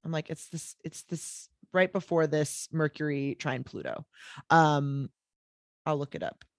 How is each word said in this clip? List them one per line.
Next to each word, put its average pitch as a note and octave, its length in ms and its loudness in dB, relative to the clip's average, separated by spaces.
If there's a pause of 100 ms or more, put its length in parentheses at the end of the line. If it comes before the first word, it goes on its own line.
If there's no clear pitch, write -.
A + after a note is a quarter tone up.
I'm D#3+ 80 -4
like, D#3 180 -2
"It's - 160 -8
this, - 380 -10
it's - 200 -10
this - 440 -10 (240)
right F#3 200 4
before E3 360 2
this D3+ 420 0
Mercury D3 680 0
trine C3 280 -4
Pluto." - 420 -8 (420)
Um, C#3+ 640 6 (720)
I'll D3+ 140 0
look C#3+ 160 -6
it F2 80 -6
up. - 220 -8 (140)